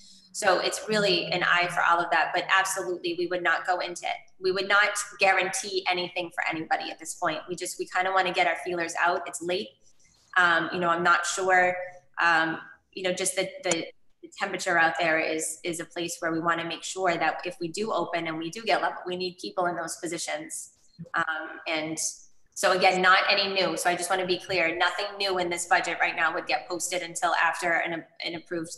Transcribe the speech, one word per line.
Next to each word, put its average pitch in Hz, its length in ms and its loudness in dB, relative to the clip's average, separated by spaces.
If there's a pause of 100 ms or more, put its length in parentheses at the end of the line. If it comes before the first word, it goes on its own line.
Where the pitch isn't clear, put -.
(320)
So 185 260 4
it's - 300 -2
really 196 380 2
an 180 180 0
eye 175 240 4
for 170 140 0
all 170 180 4
of 170 100 -2
that, 160 240 2
but 175 140 0
absolutely 180 680 0
we 175 100 0
would 180 140 -2
not 165 240 0
go 180 120 2
into 175 280 -6
it. - 100 -4 (240)
We 185 120 0
would 190 160 -2
not 208 220 4 (280)
guarantee 185 720 2
anything 180 460 -2
for - 140 -4
anybody 160 420 -4
at - 80 -12
this - 160 -10
point. 156 340 -2
We 180 80 -6
just, 175 220 -8
we 175 80 -6
kinda 185 260 0
wanna 185 200 2
get 180 140 4
our 165 100 2
feelers 170 440 -4
out. 175 260 2
It's - 140 -10
late. 180 280 -4 (680)
Um, 170 360 4
you 180 80 -2
know, 175 80 4
I'm 170 160 2
not 170 200 4
sure, 180 520 4 (440)
um, 160 400 2 (320)
you 190 120 -8
know, 185 80 0
just 185 240 -2
the, 190 120 0 (140)
the, 170 240 0 (360)
the - 60 -20 (100)
temperature 185 380 -2
out 165 220 4
there 160 220 2
is, 160 420 -4
is 175 160 -4
a 170 60 -8
place 170 340 -8
where 165 140 -2
we 160 80 -2
wanna 165 240 0
make 165 180 -8
sure 185 340 0
that 160 280 0
if - 160 -6
we 175 80 -4
do 208 240 -4
open 165 340 -2
and 160 120 -4
we 165 120 -6
do 226 120 -10
get 196 200 2
level, - 240 -2
we 180 100 -4
need 180 220 -6
people 196 280 -4
in 170 100 -2
those 165 200 -6
positions. 160 760 -8 (420)
Um, 160 520 -4
and 160 320 -4 (560)
so 185 180 4
again, 185 280 4
not 185 300 6
any 196 240 2
new. 175 220 0
So - 120 0
I 175 80 2
just 175 140 -4
wanna 185 160 0
be 180 120 0
clear: 170 380 0
nothing 180 300 0 (100)
new 196 220 0
in 180 100 0
this 175 180 -4
budget 170 320 2
right 165 160 2
now 165 200 2
would 170 120 -4
get 156 220 -2
posted 175 340 -4
until 170 320 0
after 170 380 0
an, 165 320 -2 (200)
an 170 100 -6
approved, 170 440 -8